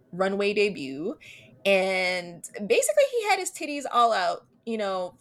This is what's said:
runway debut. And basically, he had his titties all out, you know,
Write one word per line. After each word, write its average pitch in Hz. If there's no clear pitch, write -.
runway 196
debut. 175
And 185
basically, 523
he 440
had 392
his 370
titties 294
all 233
out, 185
you 226
know, 190